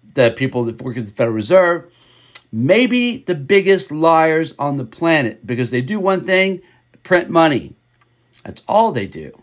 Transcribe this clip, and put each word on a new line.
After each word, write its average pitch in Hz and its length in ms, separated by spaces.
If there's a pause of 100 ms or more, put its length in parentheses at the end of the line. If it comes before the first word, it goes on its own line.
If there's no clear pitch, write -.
(140)
The 120 220
people 123 280
that 113 180
work 123 140
at 117 100
the 101 60
Federal 117 240
Reserve, 170 560 (580)
maybe 233 680
the 180 160
biggest 185 580
liars 160 640
on 143 200
the 127 60
planet, 156 640
because 123 240
they 123 120
do 202 180
one 185 240
thing, 185 380 (400)
print 175 260
money. 160 460 (680)
That's - 240
all 220 260
they 107 140
do 76 360